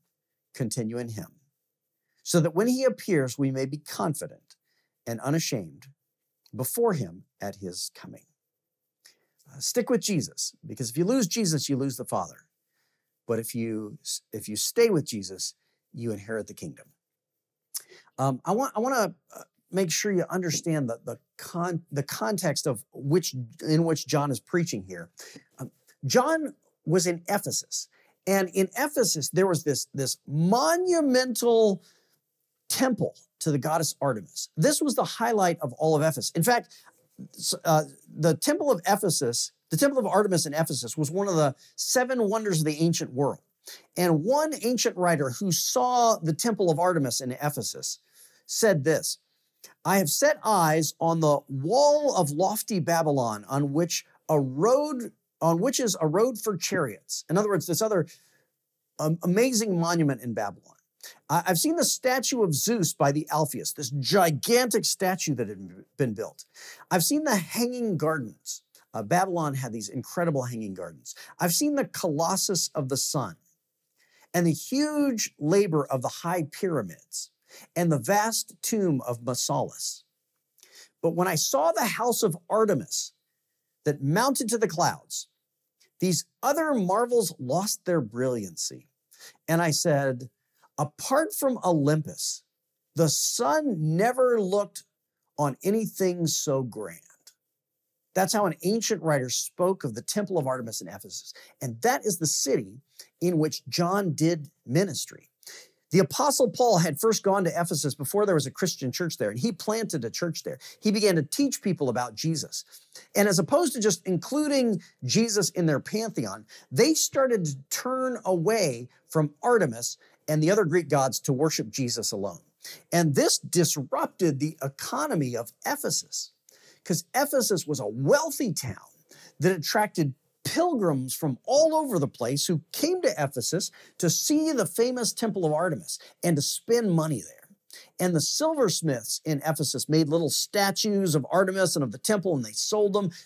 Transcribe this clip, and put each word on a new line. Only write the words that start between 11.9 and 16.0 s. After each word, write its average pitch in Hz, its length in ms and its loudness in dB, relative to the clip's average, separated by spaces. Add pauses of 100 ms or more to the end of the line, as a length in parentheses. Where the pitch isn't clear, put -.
the 123 80 -10
Father. 92 420 -6 (800)
But 113 140 -2
if 113 160 -8
you, 107 420 -6 (340)
if 104 160 -10
you 104 60 -8
stay 233 340 2
with 175 160 2
Jesus, 95 500 -8 (380)
you 117 200 -6